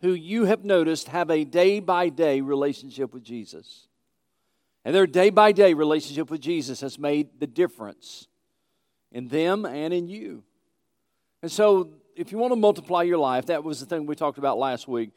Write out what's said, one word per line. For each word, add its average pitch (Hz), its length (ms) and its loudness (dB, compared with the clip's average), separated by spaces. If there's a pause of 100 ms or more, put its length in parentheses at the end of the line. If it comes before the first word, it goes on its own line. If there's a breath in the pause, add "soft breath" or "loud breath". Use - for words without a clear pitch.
who 185 120 0
you 185 320 -2
have 196 220 0
noticed 160 420 0
have 165 220 -4
a 156 140 0
day-by-day 175 1000 0
relationship 135 720 -4
with 123 100 -20
Jesus. 107 640 -18 (960)
And 139 100 -2
their 190 120 6
day-by-day 190 640 6
relationship 151 580 -2
with 156 120 -8
Jesus 139 400 -6
has 135 160 -10
made 147 420 -4
the 151 60 -4
difference - 800 -6 (800)
in 123 180 -14
them 170 360 -2
and 151 300 -6
in 175 140 -4
you. 202 360 -16 (960)
And 165 100 -10
so, 185 440 2 (220)
if 170 160 -10
you 208 40 -8
want 247 160 0
to 240 40 2
multiply 185 460 2
your 175 140 2
life, 127 300 0
that 156 180 -4
was 151 160 -8
the 135 60 -16
thing 156 180 -6
we 147 100 -8
talked 147 220 -4
about 139 220 -2
last 131 280 -4
week, 117 300 -6